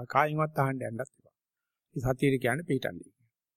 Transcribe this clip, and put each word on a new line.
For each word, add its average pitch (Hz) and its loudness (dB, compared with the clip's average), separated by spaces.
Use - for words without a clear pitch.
කායින්වත් 151 0
අහන්න 135 0
යන්නත් 113 -6
එපා. - -20
මේ 131 -6
සතිය 131 4
කියන්නේ 127 0
පිහිටන්නේ. - -2